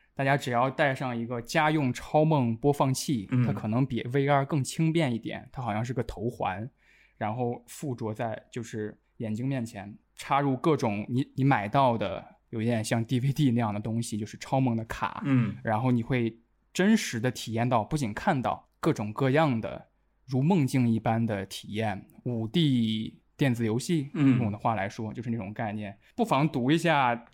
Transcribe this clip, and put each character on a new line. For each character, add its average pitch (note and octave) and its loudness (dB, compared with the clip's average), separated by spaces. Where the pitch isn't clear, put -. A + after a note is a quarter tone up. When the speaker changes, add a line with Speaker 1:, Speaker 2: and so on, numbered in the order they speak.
Speaker 1:
大 C#3 -2
家 C#3 4
只 C#3 -2
要 B2 2
带 C#3 0
上 B2+ -4
一 A#2 -4
个 A#2+ -6
家 D#3 0
用 C#3+ 2
超 - 2
梦 B2+ 2
播 C#3+ 2
放 C#3 2
器， A#2+ -2
Speaker 2:
嗯。 B2 4
Speaker 1:
它 G#2 2
可 G#2 -6
能 A#2+ 2
比 A#2 -2
V C#3 2
R C#3+ 4
更 C#3 0
轻 D#3+ 0
便 D3+ 2
一 A2 -4
点， G#2+ -10
它 C3 -12
好 A#2 -4
像 A2 -2
是 B2 -4
个 A#2+ -2
头 G#2 -6
环， G#2+ -4
然 A2 -4
后 A#2+ -4
附 C#3 -6
着 A#2 -4
在， A2 -6
就 A#2+ -6
是 G#2+ -8
眼 A2 -4
睛 A#2+ -4
面 C3+ -2
前， G#2 -12
插 C#3+ 0
入 C3+ 2
各 D#3 4
种 G#2 0
你， B2+ -2
你 C3 0
买 A#2+ 4
到 B2+ 4
的， G2+ -4
有 A#2 -6
一 A2 0
点 A#2 2
像 A2+ 0
D B2 0
V C#3 0
D C3+ 2
那 A#2+ 2
样 G#2+ 0
的 G2+ -4
东 A2+ -4
西， A2+ -4
就 G#2+ -6
是 - -12
超 - -2
梦 B2 2
的 A2+ -2
卡。 - -6
Speaker 2:
嗯。 A2+ 2
Speaker 1:
然 A2 0
后 B2+ 2
你 A#2+ 2
会 A#2 -2
真 G#3 4
实 B2+ -4
的 B2 0
体 - -6
验 A#2 0
到， A#2 2
不 D#3 -4
仅 B2+ -2
看 C#3 0
到 - -4
各 D#3+ 2
种 G#2+ -2
各 C3+ 2
样 C3+ 4
的 - -8
如 B2+ 0
梦 D#3+ 4
境 B2 2
一 A2+ 4
般 A2+ 0
的 G2+ -2
体 - -12
验， G#2 -4
五 A2+ -4
D A#2 0
电 C3+ 2
子 A#2 -2
游 A2 2
戏， C#3+ -2
Speaker 2:
嗯。 C3+ 4
Speaker 1:
用 B2 0
我 G#2 -2
的 G2+ -6
话 A2+ 0
来 G2 -2
说， A2 -8
就 A#2 -10
是 A#2 -6
那 A#2 -2
种 G#2 -6
概 G#2+ -4
念。 G#2+ -8
不 A#3+ 0
妨 D#3 2
读 C3+ 0
一 E3+ 4
下 C#3 2